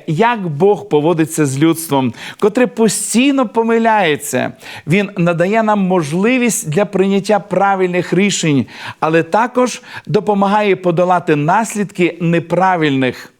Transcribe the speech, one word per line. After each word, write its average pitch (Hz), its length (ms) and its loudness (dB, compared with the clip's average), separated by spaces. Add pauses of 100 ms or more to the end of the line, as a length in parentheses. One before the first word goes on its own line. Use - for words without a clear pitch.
як 196 420 0
Бог 196 400 0
поводиться 156 580 0
з 135 120 -4
людством, 139 540 0 (260)
котре 214 280 2
постійно 247 800 0
помиляється. 214 1040 0 (340)
Він 196 300 0
надає 175 460 0
нам 214 180 0
можливість 185 920 0
для 190 140 2
прийняття 196 540 0
правильних 185 760 0
рішень, 165 540 0 (340)
але 160 220 2
також 240 600 0 (240)
допомагає 196 680 0
подолати 180 600 0
наслідки 180 840 -2
неправильних. 165 1200 0